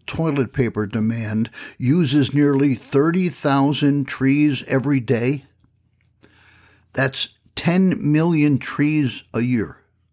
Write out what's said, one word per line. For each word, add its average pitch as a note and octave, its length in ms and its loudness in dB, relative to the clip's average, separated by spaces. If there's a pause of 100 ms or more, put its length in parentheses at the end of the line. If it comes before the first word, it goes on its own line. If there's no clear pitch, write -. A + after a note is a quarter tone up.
toilet C#3+ 460 -2
paper G#2+ 340 -2
demand A2 640 -2 (260)
uses C#3+ 560 2
nearly C#3 440 2
thirty E3 520 0
thousand C#3 800 0
trees C#3 600 0
every C3+ 320 0
day? B2 460 -2 (1500)
That's - 380 -4 (260)
ten F#3 440 0
million D3+ 580 2
trees D3 680 -2 (100)
a A2+ 60 -2
year. A#2+ 380 -2 (340)